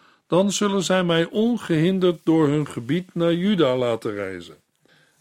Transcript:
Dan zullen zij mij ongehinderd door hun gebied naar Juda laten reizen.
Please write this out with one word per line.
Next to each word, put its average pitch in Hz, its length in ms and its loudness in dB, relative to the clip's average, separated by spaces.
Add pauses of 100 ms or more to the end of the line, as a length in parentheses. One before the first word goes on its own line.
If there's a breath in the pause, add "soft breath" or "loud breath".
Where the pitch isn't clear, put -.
(280 soft breath)
Dan 190 240 2
zullen 196 320 -2
zij 185 200 0
mij 170 260 2
ongehinderd 185 960 0
door 160 240 4
hun 147 200 0
gebied 139 480 -6
naar 170 180 0
Juda 170 420 2
laten 120 380 -2
reizen. 95 440 -10 (640 soft breath)